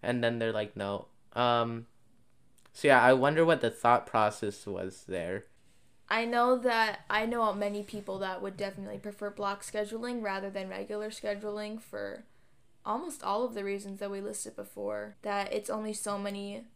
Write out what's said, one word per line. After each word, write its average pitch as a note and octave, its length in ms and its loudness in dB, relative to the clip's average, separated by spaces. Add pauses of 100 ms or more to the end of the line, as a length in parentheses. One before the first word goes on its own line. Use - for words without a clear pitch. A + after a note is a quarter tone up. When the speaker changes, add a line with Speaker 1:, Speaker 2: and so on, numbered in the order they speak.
Speaker 1:
and A#2+ 220 0
then A#2 160 2
they're A2+ 140 2
like, G#2+ 240 -2
"No." G2+ 300 -2 (260)
Um, A#2 540 2 (840)
so - 160 0
yeah, C3 140 10
I B2 120 10
wonder D3 300 6
what E3 180 6
the A#2 100 4
thought A#2+ 340 6
process G#2+ 600 2
was F#2+ 440 -8
there. F#2 360 -4 (640)
Speaker 2:
I A3+ 160 2
know A#3+ 340 4
that, A3+ 500 2
I G#3+ 160 2
know A3+ 280 2
many G3+ 300 -2
people G3 360 -8
that F#3 220 -6
would G3 140 -6
definitely G3 440 -8
prefer G3+ 300 -8
block G3+ 340 -4
scheduling A3+ 580 -4
rather G3 280 -4
than G3 200 -8
regular G#3 400 -6
scheduling G#3+ 720 -6
for - 420 -10 (600)
almost C#4 380 -6
all G#3 200 0
of A#3+ 120 -4
the G3+ 100 -4
reasons G3 340 -6
that G3+ 120 -6
we G3 100 -6
listed G#3 340 -8
before, G#3 680 -6
that G3+ 280 -2
it's - 180 -4
only G#3+ 240 -4
so G3+ 240 -6
many G3+ 460 -8 (120)